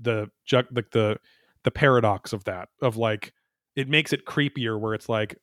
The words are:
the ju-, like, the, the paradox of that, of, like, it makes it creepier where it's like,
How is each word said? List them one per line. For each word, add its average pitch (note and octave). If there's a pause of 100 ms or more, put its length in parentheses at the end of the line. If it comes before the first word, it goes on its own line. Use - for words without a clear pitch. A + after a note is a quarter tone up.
the A2+ (160)
ju-, B2 (100)
like, A#2+
the, G#2+ (460)
the B2
paradox A#2
of G#2
that, F#2 (140)
of, A#2
like, A2 (440)
it C3+
makes D3+
it C#3+
creepier B2
where A2
it's -
like, G#2+